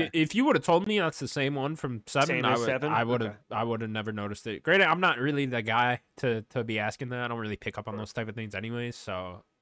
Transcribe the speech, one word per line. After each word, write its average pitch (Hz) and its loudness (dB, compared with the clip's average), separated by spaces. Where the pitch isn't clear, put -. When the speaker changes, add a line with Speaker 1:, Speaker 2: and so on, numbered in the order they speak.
Speaker 1:
Okay. - -4
Speaker 2:
if 160 2
you 262 4
would've 160 4
told 180 6
me 208 2
that's 165 0
the 139 -6
same 143 0
one 139 -2
from 123 -8
seven, 143 2
Speaker 1:
Same 123 0
Speaker 2:
I 113 4
Speaker 1:
as 117 2
Speaker 2:
would, 120 0
Speaker 1:
seven? 135 0
Speaker 2:
I 113 2
would've, 117 0
Speaker 1:
Okay. 104 -10
Speaker 2:
I 113 -2
would've 113 -4
never 107 -4
noticed 104 -6
it. 104 -6
Granted, 185 6
I'm 160 4
not 165 4
really 139 2
the 120 -2
guy 120 2
to, 113 0
to 123 -2
be 110 -2
asking 107 -4
that. 123 -6
I 120 -4
don't 117 -4
really 107 -4
pick - -8
up 104 -8
on 104 -8
Speaker 1:
Sure. 101 -8
Speaker 2:
those 107 -10
type 113 -6
of 110 -10
things 110 -8
anyways, 120 -6
so. 92 -10